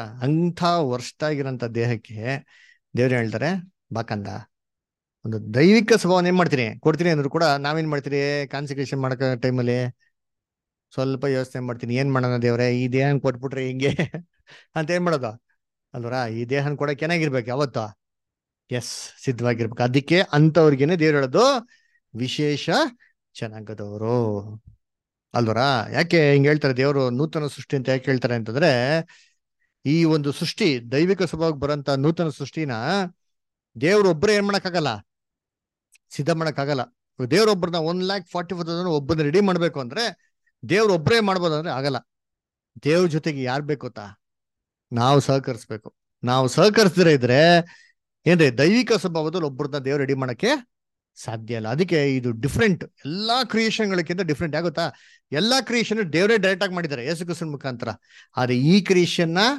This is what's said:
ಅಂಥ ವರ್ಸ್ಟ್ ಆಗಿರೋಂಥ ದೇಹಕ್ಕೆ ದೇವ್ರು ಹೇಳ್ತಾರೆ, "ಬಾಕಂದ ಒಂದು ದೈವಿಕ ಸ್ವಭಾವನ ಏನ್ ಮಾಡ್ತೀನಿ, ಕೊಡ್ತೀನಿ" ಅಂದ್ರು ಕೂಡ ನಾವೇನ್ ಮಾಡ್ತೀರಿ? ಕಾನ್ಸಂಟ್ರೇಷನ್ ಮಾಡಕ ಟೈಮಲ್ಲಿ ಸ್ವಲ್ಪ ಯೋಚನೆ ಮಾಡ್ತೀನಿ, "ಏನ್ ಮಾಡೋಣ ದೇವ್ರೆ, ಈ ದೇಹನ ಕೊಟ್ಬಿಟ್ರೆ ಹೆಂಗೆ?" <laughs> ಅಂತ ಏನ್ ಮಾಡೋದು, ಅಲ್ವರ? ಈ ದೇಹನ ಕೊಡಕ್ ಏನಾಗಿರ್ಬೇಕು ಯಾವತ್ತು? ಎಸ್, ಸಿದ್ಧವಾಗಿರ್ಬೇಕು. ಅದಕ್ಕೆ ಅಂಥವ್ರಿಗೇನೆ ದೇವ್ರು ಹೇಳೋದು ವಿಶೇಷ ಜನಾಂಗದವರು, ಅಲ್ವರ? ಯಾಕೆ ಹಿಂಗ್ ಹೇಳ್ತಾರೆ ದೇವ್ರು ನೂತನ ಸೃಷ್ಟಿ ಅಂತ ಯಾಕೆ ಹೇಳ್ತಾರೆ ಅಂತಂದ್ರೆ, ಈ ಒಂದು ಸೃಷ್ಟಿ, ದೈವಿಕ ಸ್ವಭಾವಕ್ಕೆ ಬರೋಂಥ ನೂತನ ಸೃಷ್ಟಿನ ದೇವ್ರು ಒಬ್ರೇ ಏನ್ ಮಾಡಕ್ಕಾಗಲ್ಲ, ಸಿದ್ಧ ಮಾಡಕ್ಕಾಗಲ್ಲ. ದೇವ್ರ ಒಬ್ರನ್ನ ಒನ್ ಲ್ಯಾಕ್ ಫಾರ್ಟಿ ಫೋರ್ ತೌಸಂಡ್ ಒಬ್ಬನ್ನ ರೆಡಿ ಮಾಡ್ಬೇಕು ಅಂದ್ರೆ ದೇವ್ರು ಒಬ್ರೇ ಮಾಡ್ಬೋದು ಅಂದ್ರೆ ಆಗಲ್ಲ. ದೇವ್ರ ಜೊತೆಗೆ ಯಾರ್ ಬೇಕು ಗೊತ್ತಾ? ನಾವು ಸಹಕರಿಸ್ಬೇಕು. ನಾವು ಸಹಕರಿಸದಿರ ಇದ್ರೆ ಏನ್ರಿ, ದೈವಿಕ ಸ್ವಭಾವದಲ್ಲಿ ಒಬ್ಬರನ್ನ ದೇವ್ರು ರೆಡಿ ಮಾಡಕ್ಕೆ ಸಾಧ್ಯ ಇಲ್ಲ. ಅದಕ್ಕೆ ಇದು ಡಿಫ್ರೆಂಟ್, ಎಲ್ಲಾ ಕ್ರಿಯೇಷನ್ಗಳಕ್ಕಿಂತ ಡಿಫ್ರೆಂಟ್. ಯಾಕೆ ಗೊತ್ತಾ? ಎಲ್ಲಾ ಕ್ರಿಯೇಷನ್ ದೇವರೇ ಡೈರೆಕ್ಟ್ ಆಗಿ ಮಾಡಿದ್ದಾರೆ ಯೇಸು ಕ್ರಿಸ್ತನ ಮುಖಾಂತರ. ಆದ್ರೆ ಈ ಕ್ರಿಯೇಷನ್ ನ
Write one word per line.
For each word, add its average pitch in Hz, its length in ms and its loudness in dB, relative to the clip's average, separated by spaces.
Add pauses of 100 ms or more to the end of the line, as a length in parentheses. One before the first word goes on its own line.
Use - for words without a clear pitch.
(220)
ಅಂಥ 165 400 0
ವರ್ಸ್ಟ್ 151 600 0
ಆಗಿರೋಂಥ 135 420 -4
ದೇಹಕ್ಕೆ 117 800 -4 (520)
ದೇವ್ರು 127 200 2
ಹೇಳ್ತಾರೆ, 123 560 -4 (200)
"ಬಾಕಂದ 107 340 -6 (1000)
ಒಂದು 107 300 -6
ದೈವಿಕ 208 380 6
ಸ್ವಭಾವನ 180 340 4
ಏನ್ 180 100 2
ಮಾಡ್ತೀನಿ, 127 420 0
ಕೊಡ್ತೀನಿ" 156 320 2
ಅಂದ್ರು 143 200 0
ಕೂಡ 165 140 0
ನಾವೇನ್ 147 440 0
ಮಾಡ್ತೀರಿ? 143 600 -2
ಕಾನ್ಸಂಟ್ರೇಷನ್ 139 520 -6
ಮಾಡಕ 131 220 -2 (200)
ಟೈಮಲ್ಲಿ 123 540 0 (1000)
ಸ್ವಲ್ಪ 131 300 -2
ಯೋಚನೆ 131 360 -4
ಮಾಡ್ತೀನಿ, 120 340 -6
"ಏನ್ 139 180 0
ಮಾಡೋಣ 123 300 0
ದೇವ್ರೆ, 120 340 2
ಈ 127 120 0
ದೇಹನ 135 300 2
ಕೊಟ್ಬಿಟ್ರೆ 127 480 -4
ಹೆಂಗೆ?" 131 220 -2
<laughs> 160 400 -4 (460)
ಅಂತ 160 160 -4
ಏನ್ 175 140 0
ಮಾಡೋದು, 127 400 -2 (500)
ಅಲ್ವರ? 123 360 -4
ಈ 117 140 -6
ದೇಹನ 143 300 -2
ಕೊಡಕ್ 143 280 -4
ಏನಾಗಿರ್ಬೇಕು 156 460 -2
ಯಾವತ್ತು? 123 520 -4 (720)
ಎಸ್, - 540 -10
ಸಿದ್ಧವಾಗಿರ್ಬೇಕು. 120 580 -2
ಅದಕ್ಕೆ 139 400 2
ಅಂಥವ್ರಿಗೇನೆ 151 720 4
ದೇವ್ರು 156 200 4
ಹೇಳೋದು 208 520 2 (460)
ವಿಶೇಷ 143 560 -4 (720)
ಜನಾಂಗದವರು, 107 1000 -4 (920)
ಅಲ್ವರ? 113 220 2 (360)
ಯಾಕೆ 160 400 4
ಹಿಂಗ್ 139 140 6
ಹೇಳ್ತಾರೆ 147 300 2
ದೇವ್ರು 135 340 2
ನೂತನ 151 360 -4
ಸೃಷ್ಟಿ - 300 -8
ಅಂತ 127 120 -4
ಯಾಕೆ 131 220 0
ಹೇಳ್ತಾರೆ 123 240 0
ಅಂತಂದ್ರೆ, 117 340 0 (1160)
ಈ 160 200 2
ಒಂದು 151 280 2
ಸೃಷ್ಟಿ, 135 600 -2
ದೈವಿಕ 180 300 2
ಸ್ವಭಾವಕ್ಕೆ 160 380 -2
ಬರೋಂಥ 147 300 -2
ನೂತನ 156 380 0
ಸೃಷ್ಟಿನ 147 420 -8 (1120)
ದೇವ್ರು 190 300 4
ಒಬ್ರೇ 175 240 2
ಏನ್ 202 120 2
ಮಾಡಕ್ಕಾಗಲ್ಲ, 180 420 -2 (1200)
ಸಿದ್ಧ 143 200 -4
ಮಾಡಕ್ಕಾಗಲ್ಲ. 147 500 -2 (500)
ದೇವ್ರ 208 180 4
ಒಬ್ರನ್ನ 180 280 0
ಒನ್ 170 260 -2
ಲ್ಯಾಕ್ 190 260 -6
ಫಾರ್ಟಿ 175 260 -8
ಫೋರ್ 175 120 -6
ತೌಸಂಡ್ 175 240 -4
ಒಬ್ಬನ್ನ 151 320 0
ರೆಡಿ 147 180 2
ಮಾಡ್ಬೇಕು 170 400 0
ಅಂದ್ರೆ 170 520 -6 (360)
ದೇವ್ರು 202 260 4
ಒಬ್ರೇ 180 260 2
ಮಾಡ್ಬೋದು 185 340 0
ಅಂದ್ರೆ 156 180 -4
ಆಗಲ್ಲ. 135 240 -2 (880)
ದೇವ್ರ 170 240 4
ಜೊತೆಗೆ 147 340 -4
ಯಾರ್ 127 200 -2
ಬೇಕು 147 240 -6
ಗೊತ್ತಾ? 104 360 -16 (680)
ನಾವು 127 280 4
ಸಹಕರಿಸ್ಬೇಕು. - 760 -4 (300)
ನಾವು 127 240 2
ಸಹಕರಿಸದಿರ 190 580 4
ಇದ್ರೆ 127 340 6 (840)
ಏನ್ರಿ, 151 320 4
ದೈವಿಕ 220 340 4
ಸ್ವಭಾವದಲ್ಲಿ 165 540 -2
ಒಬ್ಬರನ್ನ 139 320 -6
ದೇವ್ರು 135 220 -4
ರೆಡಿ 139 140 -2
ಮಾಡಕ್ಕೆ 131 340 -2 (680)
ಸಾಧ್ಯ 113 420 -10
ಇಲ್ಲ. 110 120 -6
ಅದಕ್ಕೆ 143 480 0
ಇದು 123 160 -2
ಡಿಫ್ರೆಂಟ್, 143 520 0
ಎಲ್ಲಾ 220 600 -4
ಕ್ರಿಯೇಷನ್ಗಳಕ್ಕಿಂತ 196 760 -2
ಡಿಫ್ರೆಂಟ್. 156 340 -4
ಯಾಕೆ 160 100 -2
ಗೊತ್ತಾ? 165 280 -4 (400)
ಎಲ್ಲಾ 220 280 0
ಕ್ರಿಯೇಷನ್ 220 520 -2
ದೇವರೇ 202 240 4
ಡೈರೆಕ್ಟ್ 190 280 0
ಆಗಿ 185 100 -4
ಮಾಡಿದ್ದಾರೆ 143 320 -6
ಯೇಸು 165 180 -4
ಕ್ರಿಸ್ತನ 170 220 -8
ಮುಖಾಂತರ. 131 420 -8 (480)
ಆದ್ರೆ 127 220 2
ಈ 160 220 6
ಕ್ರಿಯೇಷನ್ 175 540 2
ನ 175 40 0 (200)